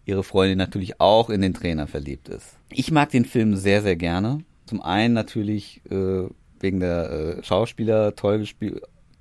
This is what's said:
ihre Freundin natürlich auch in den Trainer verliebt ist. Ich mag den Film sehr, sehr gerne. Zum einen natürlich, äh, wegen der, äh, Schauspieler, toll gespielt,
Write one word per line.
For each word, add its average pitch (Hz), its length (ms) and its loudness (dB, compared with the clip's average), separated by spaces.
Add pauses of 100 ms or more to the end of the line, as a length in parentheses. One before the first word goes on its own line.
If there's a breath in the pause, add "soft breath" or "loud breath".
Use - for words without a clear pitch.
ihre 95 200 -2
Freundin 95 340 2
natürlich 95 420 -4
auch 110 300 6
in 101 120 0
den 90 120 0
Trainer 78 320 -4
verliebt 69 420 -10
ist. - 280 -18 (140)
Ich - 200 -4
mag 147 200 4
den 120 140 4
Film 110 300 2
sehr, 98 280 2
sehr 98 120 2
gerne. 90 440 -2 (280)
Zum 110 160 -6
einen 110 320 2
natürlich, 107 760 -4
äh, 95 360 -2 (340)
wegen 95 220 -2
der, 87 300 -2 (280)
äh, - 60 -14
Schauspieler, 107 720 0
toll 104 240 0
gespielt, - 420 -6 (380)